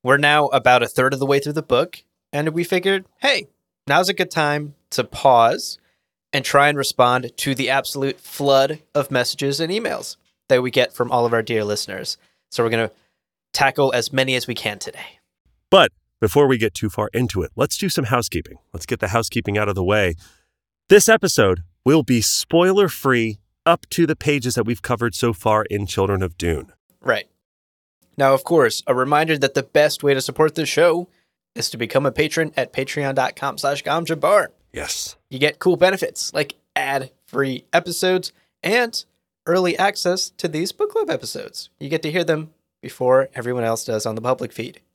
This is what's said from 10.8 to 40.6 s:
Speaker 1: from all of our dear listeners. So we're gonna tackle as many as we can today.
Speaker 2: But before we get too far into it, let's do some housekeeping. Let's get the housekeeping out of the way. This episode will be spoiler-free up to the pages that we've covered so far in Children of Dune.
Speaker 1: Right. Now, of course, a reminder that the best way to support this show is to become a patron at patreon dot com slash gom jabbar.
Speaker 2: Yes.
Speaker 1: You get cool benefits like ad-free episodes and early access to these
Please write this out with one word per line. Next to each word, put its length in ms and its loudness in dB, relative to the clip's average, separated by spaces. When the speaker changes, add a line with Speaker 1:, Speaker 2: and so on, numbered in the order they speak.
Speaker 1:
from 180 -2
all 140 2
of 80 0
our 80 0
dear 220 -2
listeners. 520 -8
So 140 -2
we're 60 0
gonna 220 -2
tackle 400 0
as 180 -2
many 260 -2
as 100 -4
we 80 -8
can 240 -8
today. 400 -16
Speaker 2:
But 240 6
before 280 4
we 100 2
get 160 -2
too 160 -6
far 240 -6
into 300 -2
it, 120 -6
let's 220 -2
do 140 -4
some 160 -2
housekeeping. 500 -4
Let's 140 -12
get 140 -6
the 80 -2
housekeeping 500 -2
out 100 0
of 60 -4
the 100 -2
way. 300 0
This 220 8
episode 520 2
will 200 4
be 180 2
spoiler-free 1120 2
up 240 0
to 160 0
the 100 -2
pages 380 -2
that 100 -2
we've 160 -4
covered 340 -2
so 200 0
far 320 0
in 200 -4
Children 360 0
of 160 -8
Dune. 340 -4
Speaker 1:
Right. 240 0
Now, 160 4
of 100 -2
course, 420 2
a 80 2
reminder 440 2
that 160 0
the 80 0
best 400 2
way 100 4
to 80 2
support 340 0
this 140 -4
show 400 2
is 160 -6
to 80 -12
become 260 -2
a 80 0
patron 420 -2
at 160 -2
patreon 440 -4
dot 200 0
com 220 -6
slash 240 -4
gom 240 -2
jabbar. 440 2
Speaker 2:
Yes. 420 -10
Speaker 1:
You 80 -12
get 200 0
cool 200 2
benefits 560 0
like 220 -4
ad-free 960 -4
episodes 600 -2
and 400 -2
early 320 0
access 520 -2
to 180 -8
these 220 -4